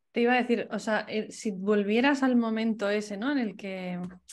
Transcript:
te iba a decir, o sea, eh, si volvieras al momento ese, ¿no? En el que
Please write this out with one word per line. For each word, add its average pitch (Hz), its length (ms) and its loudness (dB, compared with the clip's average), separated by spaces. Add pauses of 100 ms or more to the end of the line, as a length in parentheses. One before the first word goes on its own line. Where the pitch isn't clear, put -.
(120)
te 240 100 2
iba 240 120 4
a 247 80 4
decir, 233 300 0
o 214 60 -4
sea, 214 300 0
eh, 214 240 -4
si 214 200 -6
volvieras 214 680 2
al 254 140 4
momento 220 540 0
ese, 208 260 -2
¿no? 247 160 -2
En 285 60 0
el 208 180 -2
que 185 440 -6 (320)